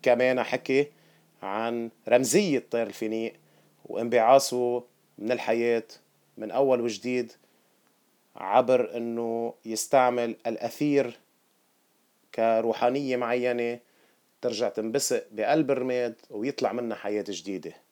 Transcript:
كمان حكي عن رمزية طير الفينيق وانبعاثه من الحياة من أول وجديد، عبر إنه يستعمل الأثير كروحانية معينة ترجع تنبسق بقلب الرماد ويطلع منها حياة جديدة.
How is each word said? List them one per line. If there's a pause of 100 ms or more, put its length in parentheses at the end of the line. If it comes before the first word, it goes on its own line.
كمان
حكي (500)
عن (180)
رمزية
طير
الفينيق (520)
وانبعاثه (340)
من
الحياة (540)
من
أول
وجديد، (1040)
عبر
إنه (120)
يستعمل (120)
الأثير (1160)
كروحانية
معينة (600)
ترجع
تنبسق
بقلب
الرماد (140)
ويطلع
منها
حياة
جديدة. (180)